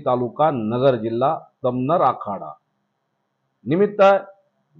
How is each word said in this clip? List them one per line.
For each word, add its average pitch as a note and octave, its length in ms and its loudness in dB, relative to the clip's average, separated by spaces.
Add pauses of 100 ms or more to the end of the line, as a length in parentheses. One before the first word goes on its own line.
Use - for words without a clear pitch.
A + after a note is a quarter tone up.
तालुका, B2 440 0
नगर B2 460 0
जिल्हा, A#2 380 -2 (300)
तमनर B2+ 360 0
आखाडा. G2+ 520 -4 (1120)
निमित्त G3 340 0
आहे G3 180 6 (600)